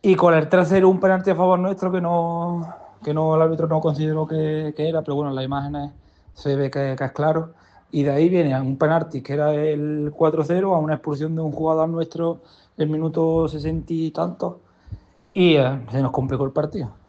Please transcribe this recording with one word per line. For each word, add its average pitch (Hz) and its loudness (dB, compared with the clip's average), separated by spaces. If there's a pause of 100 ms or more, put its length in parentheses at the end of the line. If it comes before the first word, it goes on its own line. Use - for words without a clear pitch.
Y 190 6
con 170 4
el 156 2
tres 180 4
cero, 190 6
un 185 4
penalti 190 2
a 170 2
favor 180 2
nuestro 190 -2
que 185 -2
no, 170 -4 (300)
que 151 -4
no, 156 2
el 160 4
árbitro 160 2
no 156 0
consideró 156 -2
que, 156 -4
que 151 -4
era, 165 -2
pero 151 -6
bueno, 147 -4
en 131 -6
las 131 -6
imágenes 143 -6 (420)
se 143 -4
ve 139 -2
que, 135 -4
que 139 -4
es 127 -6
claro. 160 -2 (380)
Y 143 0
de 139 2
ahí 156 4
viene 160 2
un 135 -2
penalti 160 0
que 139 -10
era 151 0
el 151 -2
cuatro 160 2
cero 180 2
a 160 4
una 156 0
expulsión 156 -6
de 160 -4
un 156 -4
jugador 160 0
nuestro 165 -4 (360)
en 156 0
minuto 160 0
sesenta 156 -6
y 160 -2
tanto. 175 -6 (760)
Y, 180 6
eh, 135 2 (100)
se 131 -2
nos 131 0
complicó 135 -2
el 135 -4
partido. 151 -4 (180)